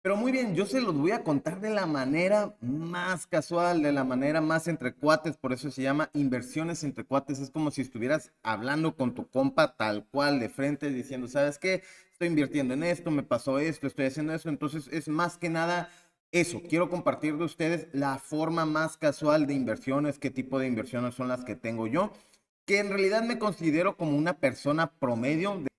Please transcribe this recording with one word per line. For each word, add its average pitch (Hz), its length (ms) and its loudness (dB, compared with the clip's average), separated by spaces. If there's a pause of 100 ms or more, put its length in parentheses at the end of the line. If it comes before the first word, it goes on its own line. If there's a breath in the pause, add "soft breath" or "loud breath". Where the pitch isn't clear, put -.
Pero 196 160 2
muy 247 140 2
bien, 247 220 0
yo 196 140 2
se 262 140 0
los 196 120 2
voy 147 160 2
a 226 140 0
contar 156 380 0
de 214 100 -2
la 196 160 0
manera 160 720 2
más 170 640 -2
casual, 170 560 2
de 147 100 4
la 139 120 2
manera 135 360 2
más 160 280 2
entre 127 260 -2
cuates, 156 420 2
por 127 160 -4
eso 127 200 -4
se 131 100 -6
llama 143 320 0
Inversiones 147 720 0
entre 131 220 -6
Cuates. 135 340 -2
Es 135 100 -6
como 151 220 -2
si 139 100 -6
estuvieras 127 500 -2 (120)
hablando 139 520 0
con 123 200 -2
tu - 120 -8
compa 135 480 2
tal 107 300 -2
cual 143 340 2
de 110 100 -2
frente, 143 420 -2
diciendo, 127 360 -6
"¿Sabes 143 300 0
qué? 185 240 -2 (300 loud breath)
Estoy 175 160 -2
invirtiendo 139 480 2
en 151 80 -2
esto, 175 260 -2
me 143 140 2
pasó 131 340 0
esto, 147 300 -2
estoy 135 180 -2
haciendo 151 300 -2
eso". 165 120 -8
Entonces 151 440 -4
es 156 160 -4
más 165 320 -2
que 175 100 -2
nada 170 400 0 (420 loud breath)
eso, 170 380 0
quiero 165 220 2
compartir 147 460 0
de 165 80 0
ustedes 165 460 -2
la 135 280 -2
forma 160 480 -2
más 156 300 -2
casual 147 500 2
de 139 80 0
inversiones, 135 640 0
qué 135 100 -4
tipo 131 300 -2
de 131 80 0
inversiones 120 480 -2
son 127 140 -4
las 127 140 -2
que 104 120 -6
tengo 113 320 -4
yo, 180 260 0 (540 loud breath)
que 202 100 4
en 202 120 0
realidad 196 340 2
me 233 160 -2
considero 175 580 2
como 156 180 0
una 160 220 0
persona 147 640 0
promedio 151 600 0
de 131 60 -6 (120)